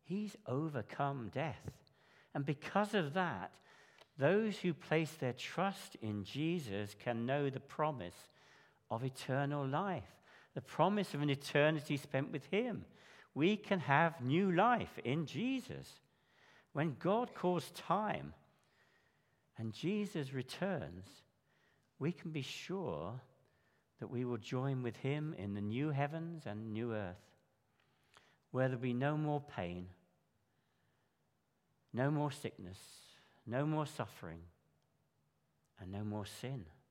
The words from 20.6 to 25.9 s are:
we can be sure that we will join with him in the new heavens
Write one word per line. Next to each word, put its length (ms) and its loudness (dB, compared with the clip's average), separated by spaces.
we 120 0
can 200 -8
be 120 -4
sure 760 -4
that 80 -6
we 160 -2
will 140 0
join 460 0
with 140 -2
him 400 -2
in 160 -4
the 80 -2
new 280 0
heavens 560 -2